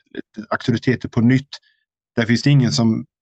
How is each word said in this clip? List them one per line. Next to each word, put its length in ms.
lite 360
auktoriteter 580
på 120
nytt. 280
Där 100
finns 160
det 80
ingen 220
som 340